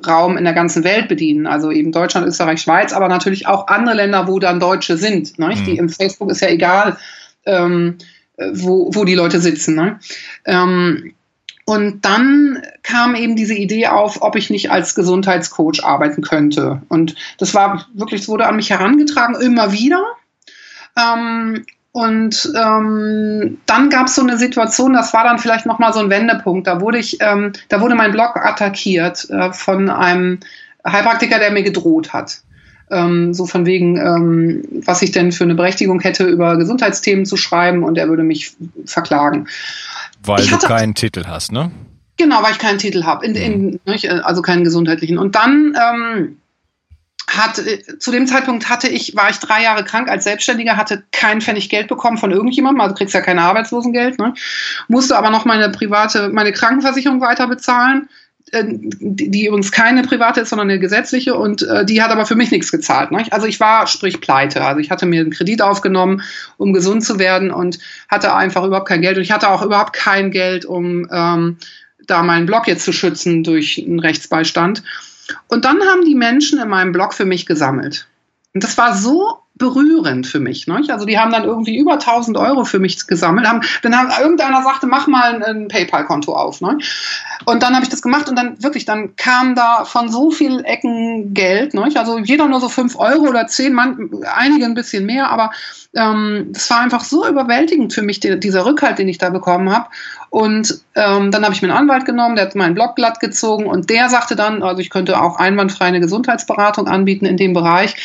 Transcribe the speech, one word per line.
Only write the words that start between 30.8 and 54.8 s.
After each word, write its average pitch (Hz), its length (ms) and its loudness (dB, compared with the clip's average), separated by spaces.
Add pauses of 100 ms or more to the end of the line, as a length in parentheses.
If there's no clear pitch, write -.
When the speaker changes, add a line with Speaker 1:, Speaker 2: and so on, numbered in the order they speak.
Speaker 1:
Heilpraktiker, 226 500 2
der 208 140 2
mir 202 120 0
gedroht 170 500 0
hat. - 280 -8 (500)
Ähm, 175 440 2
so 180 100 -4
von 175 220 0
wegen, 175 300 2
ähm, 165 640 2 (200)
was 180 200 0
ich 185 80 0
denn 180 200 2
für 175 120 0
eine 170 100 4
Berechtigung 185 460 2
hätte, 185 260 0
über 170 320 2
Gesundheitsthemen 196 680 0
zu 190 120 -4
schreiben 175 460 0
und 165 160 0
er 160 100 0
würde 160 140 2
mich 160 320 -4 (300)
verklagen. 147 640 0 (760)
Speaker 2:
Weil 101 180 2
Speaker 1:
Ich 104 80 2
Speaker 2:
du - 60 2
Speaker 1:
hatte - 120 2
Speaker 2:
keinen 110 280 0
Titel 95 320 -4
hast, - 240 -8
ne? 151 200 -4 (460)
Speaker 1:
Genau, 285 240 4
weil 214 100 2
ich 214 60 -4
keinen 202 220 0
Titel 190 240 -2
hab, 156 200 -2
in, 220 120 -2
in, 208 300 -2
Speaker 2:
Mhm. 185 200 -4
Speaker 1:
nicht, 214 240 -4
also 170 320 -2
keinen 175 220 2
gesundheitlichen. 165 560 0
Und 196 160 -2
dann, 285 440 4
ähm, 233 580 -2 (920)
hat, 214 320 -2
äh, - 400 -8
zu 247 120 -4
dem 247 140 2
Zeitpunkt 254 440 0
hatte 240 200 -2
ich, 170 260 -6
war 208 140 4
ich 208 80 -4
drei 214 240 0
Jahre 220 220 2
krank 233 260 -4
als 196 140 -2
Selbstständiger, 226 520 -2
hatte 214 360 -4
keinen 220 300 0
Pfennig 202 280 -4
Geld 208 180 -2
bekommen 226 300 -2
von 202 140 -2
irgendjemandem, 254 500 2
also 196 140 0
kriegst 196 180 -4
ja 185 80 2
kein 175 160 0
Arbeitslosengeld, 233 800 0
ne? 226 160 -2 (540)